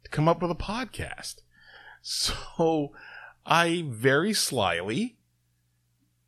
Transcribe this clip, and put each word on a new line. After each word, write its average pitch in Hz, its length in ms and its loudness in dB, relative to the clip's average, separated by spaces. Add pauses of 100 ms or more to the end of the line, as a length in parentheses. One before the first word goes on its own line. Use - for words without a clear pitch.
to - 40 -20
come 156 200 2
up 175 120 2
with 175 80 0
a 175 60 -2
podcast. - 840 -8 (600)
So - 920 -2 (520)
I 170 440 2
very 135 420 2
slyly 110 840 0 (1120)